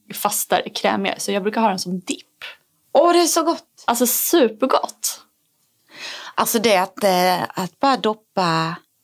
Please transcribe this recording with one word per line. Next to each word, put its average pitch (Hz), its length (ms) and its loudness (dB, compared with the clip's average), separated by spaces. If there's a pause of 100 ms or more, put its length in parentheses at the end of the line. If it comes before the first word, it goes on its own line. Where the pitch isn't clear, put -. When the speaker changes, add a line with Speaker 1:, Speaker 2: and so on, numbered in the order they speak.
(140)
Speaker 1:
fastare, - 540 -2
krämigare. 196 520 -2
Så 202 120 -6
jag 196 100 -2
brukar 214 180 -2
ha 226 80 2
den 190 100 -2
som 185 220 -6
dipp. - 260 -10 (680)
Speaker 2:
Åh, 339 200 6
det 339 80 4
är 349 60 4
så 330 160 0
gott. 311 240 -4 (200)
Speaker 1:
Alltså 240 200 2
supergott. - 1120 0 (1160)
Speaker 2:
Alltså 233 240 0
det 208 180 4
att, 185 280 -2
eh, 180 380 2
att - 380 -8
bara 269 160 2
doppa, 170 800 -2 (280)